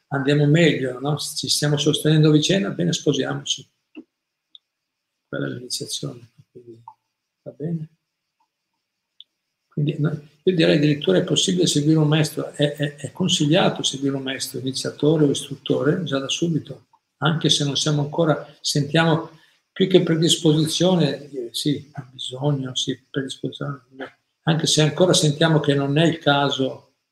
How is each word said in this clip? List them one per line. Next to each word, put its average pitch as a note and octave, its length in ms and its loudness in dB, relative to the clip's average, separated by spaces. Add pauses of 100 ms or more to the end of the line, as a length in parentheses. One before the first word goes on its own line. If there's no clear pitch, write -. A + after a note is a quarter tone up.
andiamo C#3+ 380 2
meglio, C#3+ 540 2
no? C#3+ 180 -2
Ci - 320 -8
stiamo D3 280 0
sostenendo D#3 520 4
a - 20 6
vicenda, F3+ 380 2
bene, E3+ 240 -2
sposiamoci. C#3 760 -4 (1600)
Quella C#2 200 -8
è - 20 -8
l'iniziazione, B2 800 -12 (180)
quindi A#2 320 -20 (600)
va - 100 -18
bene. D#3 380 -8 (1900)
Quindi, D3 240 -2
no, D3 100 0 (340)
io F#3 120 0
direi E3 220 4
addirittura D3+ 400 2
è D3+ 80 2
possibile F3 420 0
seguire D3+ 320 2
un D#3 80 4
maestro, D3 460 -2
è, D3 220 0
è, D3 200 -6
è - 160 -14
consigliato F3+ 720 0
seguire C#3 320 -4
un C3+ 80 -8
maestro, C3 360 -8
iniziatore D3 680 0
o C#3 40 4
istruttore, C#3+ 760 -2
già C#3 120 -4
da C3+ 120 -6
subito, - 580 -4 (300)
anche D#3 320 0
se D3 160 2
non C3+ 100 -2
siamo D3 280 0
ancora, D#3 580 -2
sentiamo D#3+ 680 0 (420)
più F#3 160 0
che F#3 120 6
predisposizione, D#3+ 1300 2
eh, B2 220 -8
sì, - 400 -4 (180)
bisogno, C3 640 -4
sì, C3 240 -4 (120)
predisposizione, C3+ 760 -8 (580)
anche D#3 220 0
se D#3 160 2
ancora D#3 300 2
sentiamo D#3 480 2
che C#3+ 140 2
non C#3 240 0
è E3 80 4
il D#3 140 0
caso C3+ 720 -2 (180)